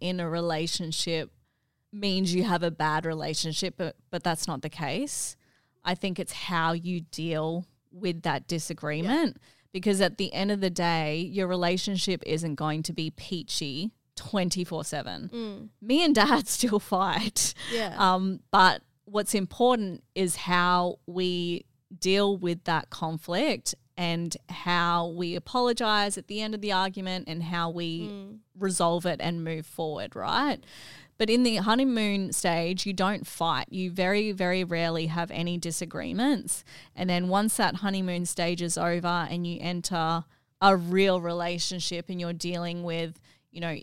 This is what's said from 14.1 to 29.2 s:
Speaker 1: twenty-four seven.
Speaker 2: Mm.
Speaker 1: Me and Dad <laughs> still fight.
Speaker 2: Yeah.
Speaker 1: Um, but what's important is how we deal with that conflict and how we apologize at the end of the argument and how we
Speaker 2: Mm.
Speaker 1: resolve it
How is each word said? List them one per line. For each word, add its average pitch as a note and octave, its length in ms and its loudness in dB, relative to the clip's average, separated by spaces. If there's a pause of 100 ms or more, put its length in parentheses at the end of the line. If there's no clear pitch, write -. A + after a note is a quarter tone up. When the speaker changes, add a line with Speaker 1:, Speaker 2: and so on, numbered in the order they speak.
Speaker 1:
twenty-four F3+ 680 -2
seven. C3+ 500 -8
Speaker 2:
Mm. A3 360 -10 (120)
Speaker 1:
Me C4 220 2
and D4 120 6
Dad A#3 320 6
<laughs> - 100 -2
still G#3+ 220 2
fight. G3+ 720 0 (180)
Speaker 2:
Yeah. A3 260 -2
Speaker 1:
Um, F#3 420 4 (120)
but F#3+ 300 8 (240)
what's G#3 300 0
important G#3+ 680 2 (120)
is F#3 200 2
how F3+ 720 4
we F3 600 -2 (340)
deal G3+ 380 4
with F3 280 -2
that D#3+ 240 0
conflict F3 840 -2 (220)
and E3+ 380 -2 (140)
how F3 580 2
we E3+ 280 -4
apologize G#3+ 840 2
at F#3+ 100 -12
the G#3 140 -6
end A3 120 -4
of G#3 80 -6
the G#3 120 -2
argument F#3 540 -2
and E3 160 -6
how E3+ 260 -2
we E3+ 400 -4
Speaker 2:
Mm. G3+ 300 -14 (180)
Speaker 1:
resolve F3+ 480 2
it F3 160 -2